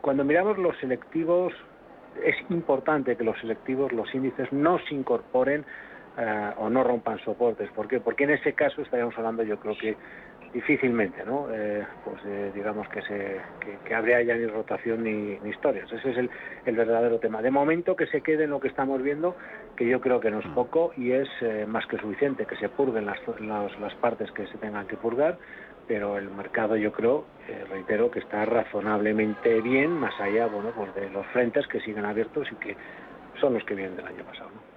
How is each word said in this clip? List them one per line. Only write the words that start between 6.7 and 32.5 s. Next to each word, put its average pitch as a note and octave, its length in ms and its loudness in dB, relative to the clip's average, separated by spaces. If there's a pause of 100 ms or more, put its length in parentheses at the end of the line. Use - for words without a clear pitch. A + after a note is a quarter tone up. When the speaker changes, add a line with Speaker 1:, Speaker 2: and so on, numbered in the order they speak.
Speaker 1:
rompan A#2+ 360 0
soportes. A2 500 0
¿Por G#2 180 -6
qué? B2+ 120 2
Porque A#2 240 2
en C#3+ 60 2
ese D3 220 2
caso D3 300 0
estaríamos A#2+ 340 0
hablando, A2+ 280 -2
yo G#2 140 -2
creo G#2+ 200 -4
que A2 180 -2 (560)
difícilmente, A#2+ 720 2
¿no? C#3 260 -2
Eh, G#2 320 -2 (220)
pues, G2+ 220 -8
eh, G2+ 280 -4
digamos G#2 360 -4
que G#2 100 -4
se, G2 400 -4 (200)
que, G2+ 220 -8
que - 120 -2
habría A#2 260 6
ya A#2 140 4
ni A#2 100 0
rotación A2+ 600 -2
ni, G#2 380 -2
ni G#2 60 -6
historias. - 420 0
Ese A#2 200 -2
es A#2+ 80 0
el, B2 120 0 (360)
el A2 100 2
verdadero A#2 420 4
tema. A2 220 0
De B2 100 4
momento D#3+ 460 4
que D#3 120 2
se C#3+ 120 0
quede D#3 240 2
en D3 60 0
lo C#3+ 100 0
que C3+ 80 0
estamos C3+ 340 0
viendo, D3+ 320 0 (400)
que A#2+ 140 2
yo B2 140 4
creo B2 180 4
que A2 100 2
no G#2+ 100 -2
es G2 60 -8
Speaker 2:
Mm. E2+ 80 -8
Speaker 1:
poco E3 440 2
y B2 140 2
es, C3+ 180 2 (100)
eh, G#2+ 260 0
más A2 200 -4
que A2+ 100 -4
suficiente, G#2+ 480 0
que - 120 -6
se G#2 120 -2
purguen A2+ 380 0
las, G2 120 -4 (220)
las, G#2 400 -4
las G2+ 140 -6
partes - 380 0
que G2+ 160 -6
se G#2+ 100 -14
tengan G#2 280 -6
que A2 100 -8
purgar, C#3 420 2 (500)
pero G2+ 300 0
el G2 120 -6
mercado A2 460 0
yo G#2+ 160 2
creo, B2 320 2 (240)
eh, - 220 -8
reitero, G#2 400 2
que - 80 -4
está G#2 260 -2
razonablemente G#2+ 1160 2
bien, C3 280 4
más D#3 300 -2
allá, G#2 260 2
bueno, G#2 300 -2
pues G2 180 -6
de G2 160 -4
los G2 180 -4
frentes B2 380 2
que - 140 -4
siguen G#2+ 240 -4
abiertos A2 480 -2